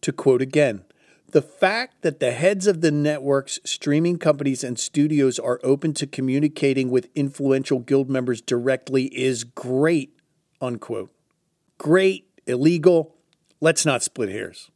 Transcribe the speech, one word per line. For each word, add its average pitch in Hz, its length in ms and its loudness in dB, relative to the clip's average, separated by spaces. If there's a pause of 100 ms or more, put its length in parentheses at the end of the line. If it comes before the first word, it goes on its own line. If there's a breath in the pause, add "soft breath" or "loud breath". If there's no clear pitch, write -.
To 156 100 -4
quote 131 300 2
again, 135 420 0 (480 soft breath)
"The 147 100 4
fact 214 600 -4
that 156 180 -2
the 127 120 0
heads 185 360 0
of 170 140 2
the 165 100 4
networks, 139 720 -2
streaming 165 540 0
companies, 143 480 0
and 123 120 -6
studios 143 640 0
are 123 240 -2
open 143 320 0
to 135 120 -4
communicating 135 840 0
with 123 260 0
influential 135 640 0
guild 135 300 0
members 127 320 -2
directly 131 640 0
is 127 400 -4
great," 135 680 -2 (460)
unquote. 113 520 -8 (640)
Great, 190 480 2 (200)
illegal, 160 680 2 (460)
let's 160 240 2
not 131 180 0
split 110 260 -4
hairs. 98 460 -12